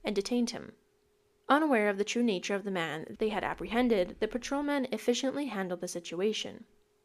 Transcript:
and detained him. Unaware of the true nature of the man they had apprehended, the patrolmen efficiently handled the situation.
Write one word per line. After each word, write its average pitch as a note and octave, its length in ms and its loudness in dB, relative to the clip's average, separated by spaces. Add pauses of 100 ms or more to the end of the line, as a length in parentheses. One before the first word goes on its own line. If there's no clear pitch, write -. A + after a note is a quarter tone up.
and G#3+ 100 -2
detained A#3 360 0
him. D2 220 -12 (760)
Unaware C4 400 4
of G3 100 0
the G3+ 60 2
true A#3+ 180 0
nature G3+ 320 0
of G3 100 -2
the G3+ 60 -4
man D#3+ 480 -4
they A3 100 2
had G#3+ 160 -2
apprehended, G3+ 760 2
the G#3+ 80 0
patrolmen C#4+ 640 -2
efficiently B3+ 540 0
handled F#3+ 340 -4
the F3+ 80 -6
situation. F3 760 -4 (400)